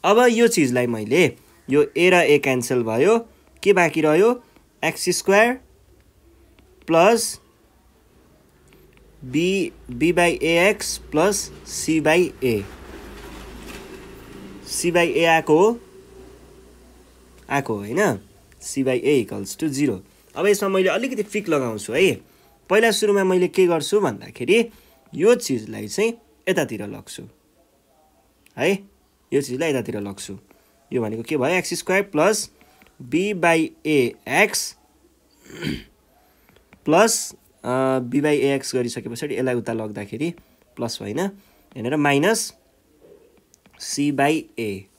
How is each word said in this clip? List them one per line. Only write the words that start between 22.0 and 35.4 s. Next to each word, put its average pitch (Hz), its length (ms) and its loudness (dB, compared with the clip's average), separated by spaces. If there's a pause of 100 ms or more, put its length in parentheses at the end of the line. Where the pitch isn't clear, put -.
पहिला 220 200 4
सुरुमा 202 340 0
मैले 185 240 2
के 185 180 2
गर्छु 175 340 0
भन्दाखेरि 175 680 -2 (440)
यो 202 200 4
चिजलाई 107 540 -6
चाहिँ 220 240 -2 (360)
यतातिर 131 340 -2
लग्छु - 400 -14 (1400)
है, 185 200 2 (540)
यो 139 80 2
चिजलाई 139 300 -4
यतातिर 117 300 -4
लग्छु। 101 380 -12 (540)
यो 123 100 -2
भनेको 110 200 -6
के 151 140 -6
भयो? 139 180 0
एक्स 180 200 -4
स्क्वायर 185 280 -2
प्लस 202 480 0 (520)
B 170 320 -2
by 165 340 2 (180)
A 143 240 2 (180)
X 170 280 0
<clears throat> - 180 -6 (2000)